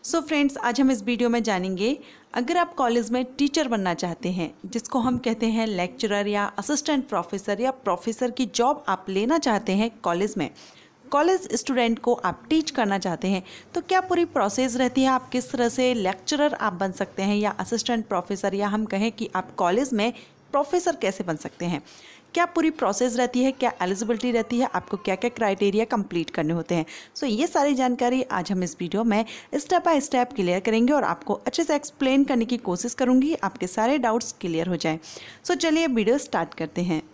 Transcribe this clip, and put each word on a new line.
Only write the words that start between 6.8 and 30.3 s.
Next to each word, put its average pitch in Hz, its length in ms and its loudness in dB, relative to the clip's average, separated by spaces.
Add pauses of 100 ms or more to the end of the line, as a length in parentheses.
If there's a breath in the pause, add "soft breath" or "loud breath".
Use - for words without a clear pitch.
प्रोफेसर 196 540 -4
या 262 100 0
प्रोफेसर 226 600 -2
की 247 140 0
जॉब 247 420 0
आप 190 220 -2
लेना 220 280 2
चाहते 220 340 0
हैं 220 200 2 (120)
कॉलेज 185 340 0
में, 151 120 -2 (600 loud breath)
कॉलेज 359 440 2
स्टूडेंट 233 440 0
को 240 140 2
आप - 360 -4
टीच 311 220 2
करना 202 260 0
चाहते 180 300 -2
हैं, 190 160 0 (300 loud breath)
तो 349 80 -2
क्या 370 200 2
पूरी 349 240 2
प्रोसेस 247 500 0
रहती 254 260 2
है, 262 60 6
आप 262 220 2
किस 247 220 -2
तरह 240 180 2
से 254 240 2
लेक्चरर 247 600 0
आप 214 200 -2
बन 185 180 -2
सकते 190 320 -4
हैं 208 120 2
या 208 160 2
असिस्टेंट 226 560 -2
प्रोफेसर 190 460 -2
या 202 140 0
हम 214 180 0
कहें 208 260 0
कि 220 240 -6
आप 185 200 -6
कॉलेज 202 380 2
में 220 200 0 (380 loud breath)
प्रोफेसर 330 440 0
कैसे 196 280 -2
बन 175 120 -2
सकते - 300 -8
हैं, 170 180 -4 (500 loud breath)
क्या 349 120 2
पूरी 330 240 2
प्रोसेस 254 460 0
रहती 247 280 2
है, 269 80 2
क्या 254 300 0
एलिजिबिलिटी 214 500 0
रहती 226 280 0
है, 254 160 2
आपको 185 220 -4
क्या-क्या 190 320 -2
क्राइटेरिया 208 560 0
कंप्लीट 190 440 -2
करने 160 240 -2
होते 170 220 -2
हैं। 160 100 0 (300 loud breath)
So - 80 -6
ये 262 240 0
सारी 294 280 2
जानकारी 247 460 0
आज 196 300 -4
हम 185 120 0
इस 175 160 -6
वीडियो 175 240 -2
में 220 220 2 (300 loud breath)
step 349 260 2
by 320 280 2
step 247 260 0